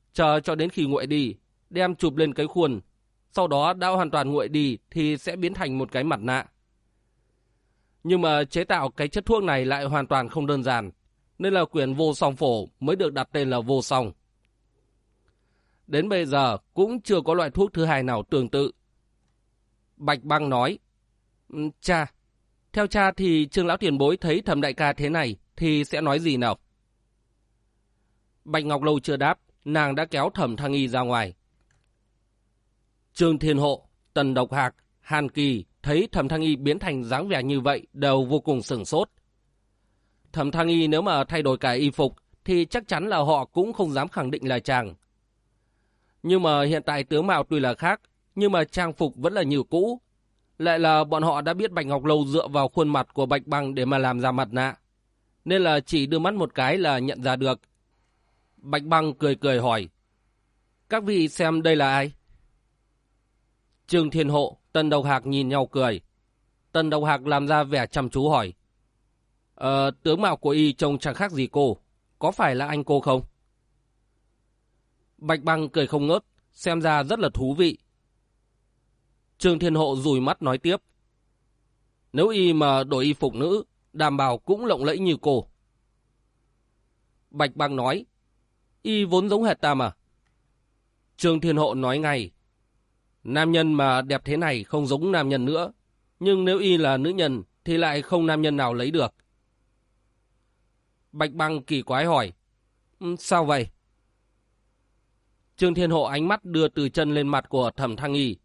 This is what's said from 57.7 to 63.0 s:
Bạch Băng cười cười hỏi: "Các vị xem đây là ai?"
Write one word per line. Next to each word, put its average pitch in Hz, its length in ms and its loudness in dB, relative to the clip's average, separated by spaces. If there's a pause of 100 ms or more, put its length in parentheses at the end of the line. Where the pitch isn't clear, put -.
Bạch 143 260 -6
Băng 156 320 0
cười 143 200 0
cười 131 260 0
hỏi: 113 280 0 (1000)
"Các 220 160 -2
vị 190 240 2
xem 160 340 0
đây 160 140 4
là 143 140 2
ai?" 139 220 0 (1700)